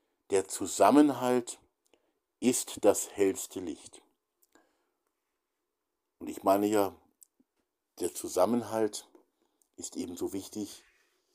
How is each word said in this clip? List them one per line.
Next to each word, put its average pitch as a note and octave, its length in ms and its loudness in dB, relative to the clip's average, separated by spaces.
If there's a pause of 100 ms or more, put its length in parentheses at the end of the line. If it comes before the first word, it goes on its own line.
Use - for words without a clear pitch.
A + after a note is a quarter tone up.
(300)
Der F#2+ 180 0
Zusammenhalt B2 1120 2 (800)
ist - 440 -2
das - 280 2
hellste G2 480 -2
Licht. - 420 -14 (2250)
Und F#2+ 100 -12
ich - 140 -12
meine G2+ 240 2
ja, G2+ 280 2 (1040)
der F2 140 -4
Zusammenhalt G#2+ 960 -2 (680)
ist - 200 -14
ebenso F2 380 -8
wichtig, - 500 -10 (500)